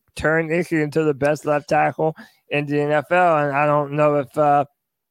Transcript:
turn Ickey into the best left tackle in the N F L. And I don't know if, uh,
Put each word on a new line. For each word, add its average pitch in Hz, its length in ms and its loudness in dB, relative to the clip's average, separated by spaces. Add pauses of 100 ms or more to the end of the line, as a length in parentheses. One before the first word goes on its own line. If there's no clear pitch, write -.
(140)
turn 160 380 -2
Ickey 170 300 -2
into 151 200 -2
the 151 120 0
best 143 320 -4
left 147 240 -2
tackle 156 440 0 (360)
in 147 160 -2
the 147 140 -2
N 147 120 -2
F 151 180 -2
L. 175 280 4
And 143 180 -2
I 147 100 2
don't 147 280 0
know 147 220 2
if, 143 220 -4
uh, 143 280 2 (440)